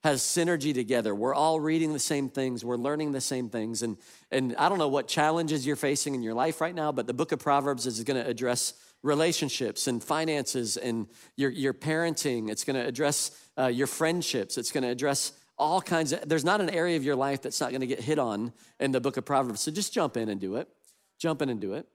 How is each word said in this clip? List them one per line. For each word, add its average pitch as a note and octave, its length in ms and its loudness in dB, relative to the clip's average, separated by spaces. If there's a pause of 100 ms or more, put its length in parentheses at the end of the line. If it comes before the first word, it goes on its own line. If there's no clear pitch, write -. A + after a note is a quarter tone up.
has C#3+ 180 2
synergy E3 540 2
together. A2+ 400 2
We're A2+ 200 0
all D#3+ 260 4
reading D#3 320 2
the C#3+ 80 -4
same C#3+ 280 0
things. B2+ 360 -2
We're A#2+ 120 -2
learning D3 360 0
the C3+ 80 -2
same B2+ 280 -2
things. A2+ 340 -4
And, A2+ 140 -2 (360)
and B2+ 240 0
I D#3 120 4
don't F#3+ 100 2
know D3+ 100 2
what C3+ 180 0
challenges D#3 580 0
you're C#3+ 120 0
facing C#3 400 0
in A#2+ 80 -4
your A2+ 100 -2
life C3+ 260 0
right E3+ 140 -2
now, D3+ 160 -2
but B2+ 160 -2
the B2 80 -2
book B2+ 160 -2
of D3 80 0
Proverbs C#3 480 2
is A2+ 160 -4
gonna B2+ 240 0
address A#2+ 480 -2 (300)
relationships D3 840 0
and A#2+ 160 0
finances D3 760 0
and A2+ 300 -2 (300)
your, C#3 140 2
your C3+ 220 0
parenting. C#3 760 0
It's G#2+ 140 -4
gonna C3 200 0
address, C#3 460 0 (260)
uh, C3+ 100 2
your B2+ 200 2
friendships. D#3+ 720 0
It's A#2 140 -4
gonna B2+ 180 0
address C#3 440 0 (220)
all D#3+ 240 2
kinds D#3+ 320 0
of, - 160 -4
there's D3+ 160 2
not G3 160 4
an F3 100 2
area E3+ 260 2
of C#3 80 0
your C#3+ 100 2
life C3+ 260 0
that's - 200 -4
not C3 100 0
gonna C3 160 -2
get - 140 -2
hit D3 180 0
on A2+ 340 0 (280)
in C#3 100 2
the C3 100 2
book B2 180 -2
of B2 60 -6
Proverbs. C3 360 0
So - 100 -2
just G3 240 -4
jump E3 220 0
in A2+ 120 -2
and G2 120 -4
do G2 160 -4
it. C#3+ 100 -6 (540)
Jump D#3 220 -2
in C#3 60 0
and A#2 120 -2
do G2 140 -4
it. C#3+ 200 -8